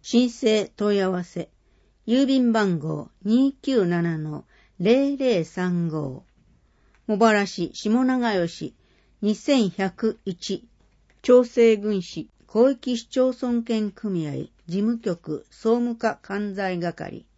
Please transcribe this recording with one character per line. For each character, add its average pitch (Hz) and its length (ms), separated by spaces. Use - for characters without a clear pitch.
申 240 300
請 214 460
問 208 200
い 196 60
合 185 80
わ 180 140
せ。 - 260
郵 254 200
便 254 260
番 202 260
号 151 320
二 254 300
九 254 340
七 170 320
の 156 260
零 269 380
零 240 280
三 175 440
五。 147 360
茂 214 120
原 208 280
市 175 260
下 233 320
永 240 420
吉 - 280
二 208 140
千 240 360
百 202 540
一。 - 440
長 247 220
生 233 320
郡 202 260
市 - 280
広 254 260
域 247 220
市 226 100
町 254 260
村 240 300
権 220 300
組 180 340
合 143 60
事 170 140
務 226 180
局 170 520
総 226 260
務 240 200
課 226 240
管 202 340
財 190 260
係。 - 440